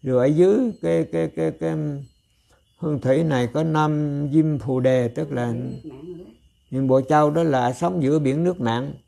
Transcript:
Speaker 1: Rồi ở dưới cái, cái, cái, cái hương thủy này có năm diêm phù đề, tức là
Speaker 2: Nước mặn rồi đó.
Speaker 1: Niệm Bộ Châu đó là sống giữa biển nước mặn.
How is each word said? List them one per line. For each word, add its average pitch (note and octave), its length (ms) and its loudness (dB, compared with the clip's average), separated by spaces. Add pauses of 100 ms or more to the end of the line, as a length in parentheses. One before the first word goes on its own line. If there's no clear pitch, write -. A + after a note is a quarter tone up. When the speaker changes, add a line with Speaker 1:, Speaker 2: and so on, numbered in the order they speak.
Speaker 1:
Rồi B2+ 260 2
ở D3+ 60 4
dưới F#3 240 6 (240)
cái, E3 300 2
cái, E3 240 -2
cái, D#3+ 140 -2
cái D#3+ 240 -4 (1040)
hương D3+ 220 -4
thủy C3 220 2
này C3+ 240 0
có D#3 180 -2
năm D3+ 680 0
diêm D#3 260 2
phù B2+ 220 -2
đề, B2+ 280 2
tức D3 240 -6
là A#2+ 200 -2
Speaker 2:
Nước B2 320 -8
mặn D3+ 220 -18
rồi F3 120 -14
đó. F3+ 60 -18 (460)
Speaker 1:
Niệm C3+ 180 0
Bộ C3 120 6
Châu D3+ 300 4
đó E3 120 0
là B2+ 300 0
sống F3 300 -2
giữa C#3+ 160 2
biển D3 260 0
nước F3+ 160 -2
mặn. B2 340 -4 (140)